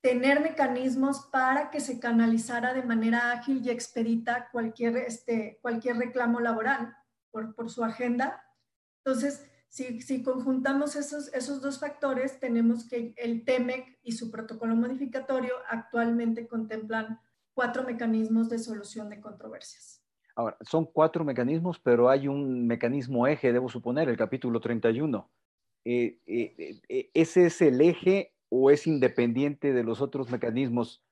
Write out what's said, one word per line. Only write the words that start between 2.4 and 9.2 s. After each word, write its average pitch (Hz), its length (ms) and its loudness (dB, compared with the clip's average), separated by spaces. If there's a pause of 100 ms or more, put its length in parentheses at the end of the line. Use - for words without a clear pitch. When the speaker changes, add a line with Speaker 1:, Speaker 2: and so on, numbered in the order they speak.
Speaker 1:
de 254 100 -2
manera 233 500 2
ágil 254 300 -2
y 254 60 -4
expedita 233 800 -2
cualquier, 233 460 -2
este, 226 640 -6
cualquier 233 380 -4
reclamo 233 420 0
laboral 233 560 -2 (340)
por, 220 240 -10
por 226 140 -8
su 233 160 -6
agenda. 240 580 -2 (600)
Entonces, 269 420 -2 (220)